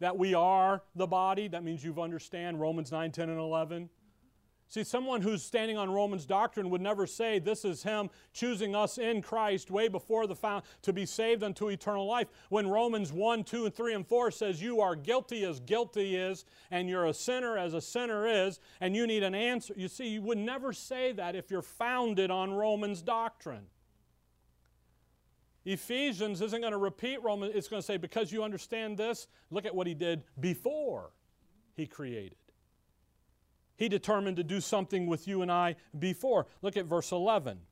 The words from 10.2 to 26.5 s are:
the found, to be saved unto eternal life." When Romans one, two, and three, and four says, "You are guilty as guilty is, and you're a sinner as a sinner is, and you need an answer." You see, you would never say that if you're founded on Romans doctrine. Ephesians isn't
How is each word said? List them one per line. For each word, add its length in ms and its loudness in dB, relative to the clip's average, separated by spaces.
the 80 -4
found, 300 -2
to 100 2
be 140 -2
saved 380 2
unto 240 -2
eternal 360 -2
life." 220 2
When 180 2
Romans 460 2
one, 320 2
two, 220 -2
and 60 -2
three, 220 -2
and 100 -4
four 280 2
says, 280 -2
"You 200 0
are 160 4
guilty 480 0
as 160 -2
guilty 560 0
is, 280 -4
and 160 0
you're 180 2
a 80 4
sinner 420 -2
as 180 -2
a 60 -2
sinner 460 -2
is, 320 2
and 160 2
you 100 2
need 160 2
an 140 2
answer." 400 0
You 100 -4
see, 220 -6
you 140 -4
would 160 0
never 340 -2
say 400 -2
that 240 -4
if 120 -8
you're 140 -2
founded 720 0
on 200 0
Romans 500 0
doctrine. 680 -4
Ephesians 760 -2
isn't 200 -2